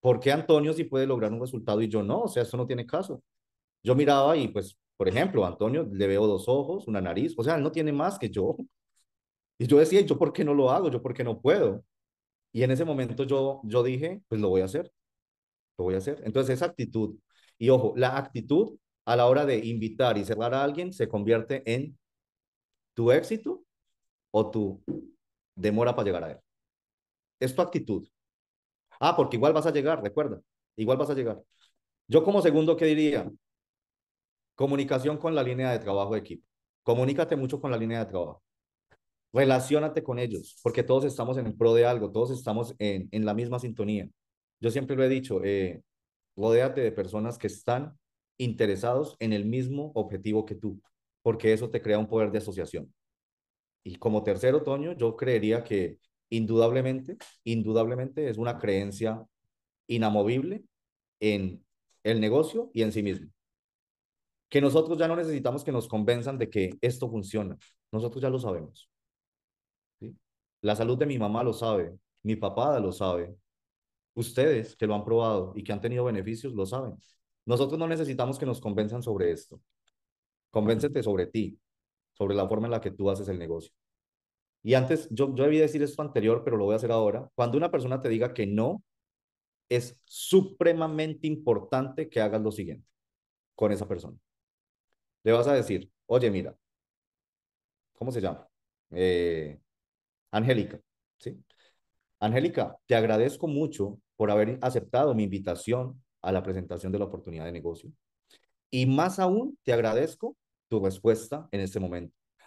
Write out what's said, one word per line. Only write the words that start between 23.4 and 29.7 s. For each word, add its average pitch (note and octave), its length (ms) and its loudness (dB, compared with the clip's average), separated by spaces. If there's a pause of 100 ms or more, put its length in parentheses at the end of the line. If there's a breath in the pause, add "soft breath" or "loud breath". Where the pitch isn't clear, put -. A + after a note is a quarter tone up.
o G#2+ 200 2
tu G2 320 -4 (720)
demora G#2+ 400 2
para A2 100 0
llegar F2 200 -2
a D2+ 60 -10
él. - 80 -16 (1000)
Es C3 160 -2
tu F#3 60 2
actitud. - 460 -2 (920 loud breath)
Ah, E3 160 4
porque B2+ 220 2
igual C#3+ 160 4
vas D3+ 120 2
a E3 60 2